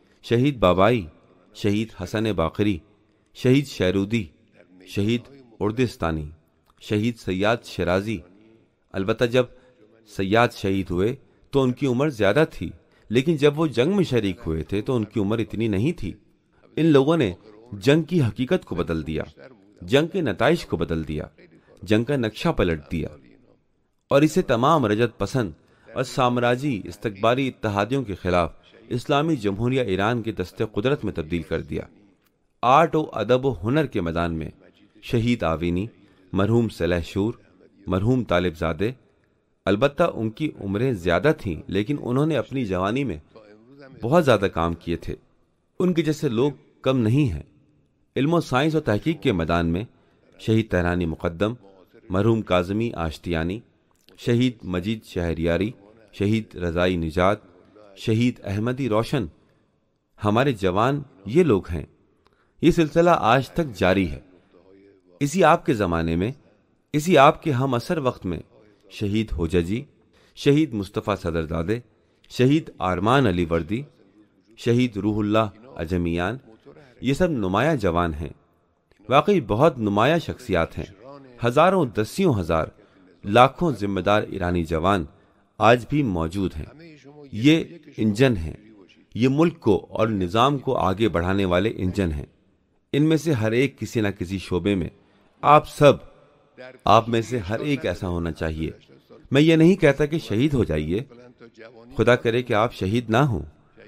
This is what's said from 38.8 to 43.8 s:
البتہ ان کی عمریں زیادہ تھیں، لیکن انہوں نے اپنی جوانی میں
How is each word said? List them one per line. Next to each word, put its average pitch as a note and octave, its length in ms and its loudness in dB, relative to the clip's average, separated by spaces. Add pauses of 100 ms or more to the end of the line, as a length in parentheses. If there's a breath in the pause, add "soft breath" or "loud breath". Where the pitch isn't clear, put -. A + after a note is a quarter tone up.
البتہ C3 380 0 (100)
ان A2 160 -4
کی D3 300 -6
عمریں G#2 340 -2
زیادہ F2+ 440 0
تھیں، D#2+ 300 -8
لیکن G#2+ 340 -2
انہوں C3 240 0
نے D#3 120 -2
اپنی B2 280 -4
جوانی G2 380 -2
میں F#2+ 140 -6 (840)